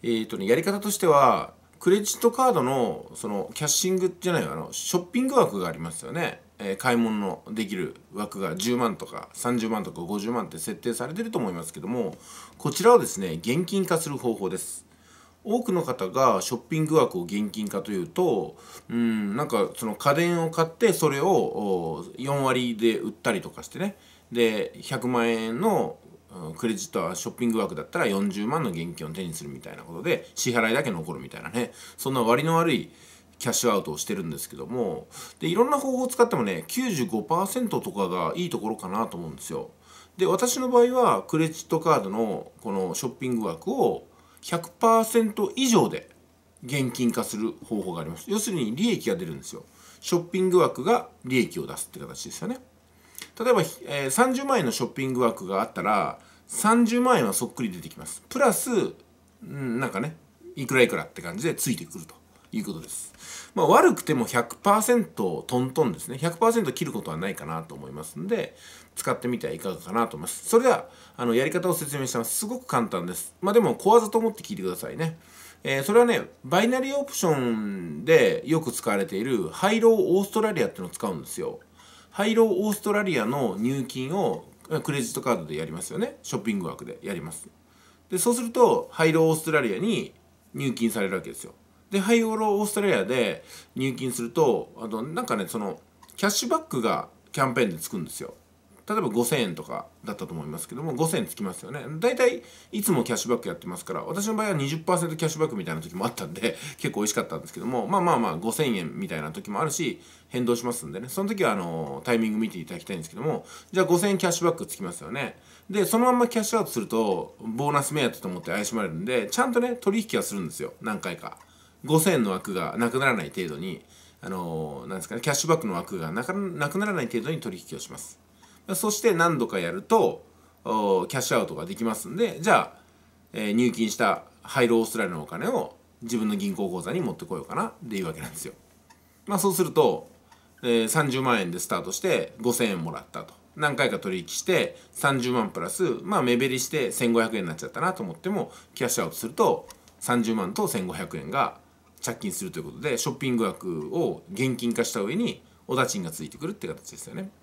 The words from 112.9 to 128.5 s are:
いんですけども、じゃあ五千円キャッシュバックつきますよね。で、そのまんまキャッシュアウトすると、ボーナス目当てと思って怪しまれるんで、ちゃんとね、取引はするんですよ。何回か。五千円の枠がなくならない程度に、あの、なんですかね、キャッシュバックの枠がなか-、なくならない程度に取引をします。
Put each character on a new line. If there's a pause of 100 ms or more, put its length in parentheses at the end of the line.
い
ん
で
す
け
ど
も、 (240)
じ
ゃ
あ
五
千
円
キ
ャ
ッ
シ
ュ
バ
ッ
ク
つ
き
ま
す
よ
ね。 (320)
で、
そ
の
ま
ん
ま
キ
ャ
ッ
シ
ュ
ア
ウ
ト
す
る
と、
ボ
ー
ナ
ス
目
当
て
と
思
っ
て
怪
し
ま
れ
る
ん
で、
ち
ゃ
ん
と
ね、
取
引
は
す
る
ん
で
す
よ。
何
回
か。 (460)
五
千
円
の
枠
が
な
く
な
ら
な
い
程
度
に、 (400)
あ
の、
な
ん
で
す
か
ね、
キ
ャ
ッ
シ
ュ
バ
ッ
ク
の
枠
が
な
か-、
な
く
な
ら
な
い
程
度
に
取
引
を
し
ま
す。 (560)